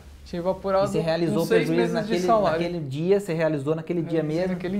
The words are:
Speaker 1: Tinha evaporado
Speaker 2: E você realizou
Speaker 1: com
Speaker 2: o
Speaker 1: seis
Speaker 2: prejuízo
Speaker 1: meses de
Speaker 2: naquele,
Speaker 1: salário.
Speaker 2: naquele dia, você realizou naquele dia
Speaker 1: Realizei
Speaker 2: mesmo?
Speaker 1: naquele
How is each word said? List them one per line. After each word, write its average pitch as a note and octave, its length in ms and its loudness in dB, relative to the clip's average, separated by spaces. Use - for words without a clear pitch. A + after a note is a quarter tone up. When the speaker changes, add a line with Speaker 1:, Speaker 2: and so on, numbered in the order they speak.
Speaker 1:
Tinha - 160 -8
evaporado F#3+ 460 0
Speaker 2:
E G3+ 60 -4
você E3 80 0
realizou E3 380 0
Speaker 1:
com E3 40 2
Speaker 2:
o E3 60 0
Speaker 1:
seis - 180 4
Speaker 2:
prejuízo E3 160 2
Speaker 1:
meses F#3+ 240 0
de G#3 80 -6
Speaker 2:
naquele, F3+ 140 0
Speaker 1:
salário. F3+ 340 4
Speaker 2:
naquele F3 180 -2
dia, D#3 400 0
você G3 140 -4
realizou D#3 400 0
naquele E3 300 -4
dia D#3+ 180 0
Speaker 1:
Realizei D#3 200 -2
Speaker 2:
mesmo? F#3 120 -2
Speaker 1:
naquele F3+ 260 -4